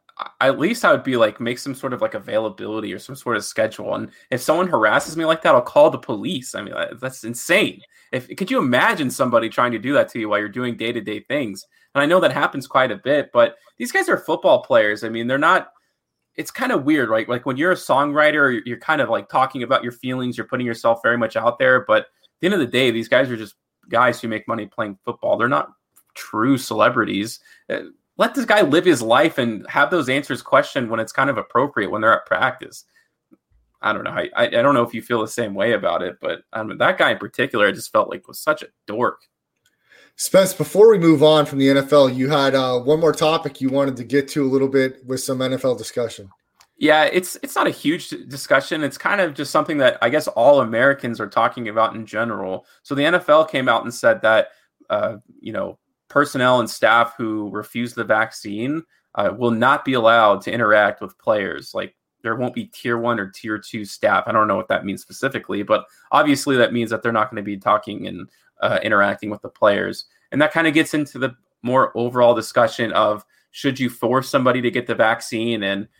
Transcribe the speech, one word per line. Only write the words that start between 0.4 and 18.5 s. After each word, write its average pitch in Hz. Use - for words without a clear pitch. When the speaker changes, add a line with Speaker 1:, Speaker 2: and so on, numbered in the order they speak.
Speaker 1:
at 131
least 208
I 185
would 131
be 131
like, 107
make 120
some 135
sort 131
of, 120
like, 110
availability 107
or 95
some -
sort 120
of 101
schedule. 110
And 107
if 123
someone 175
harasses 131
me 165
like 160
that, 165
I'll 123
call 151
the 135
police. 123
I 101
mean, 98
I, -
that's 131
insane. 120
If, 127
could 190
you 262
imagine 151
somebody 117
trying 123
to 110
do 123
that 123
to -
you 110
while 104
you're 104
doing 117
day-to-day 107
things? 120
And 143
I 147
know 175
that 160
happens 139
quite 131
a 104
bit, 139
but 117
these 247
guys 381
are 320
football 165
players. 107
I 113
mean, 117
they're 131
not, 165
it's 160
kind 254
of 170
weird, 139
right? 110
Like, 120
when 131
you're 170
a 170
songwriter, 147
you're, 135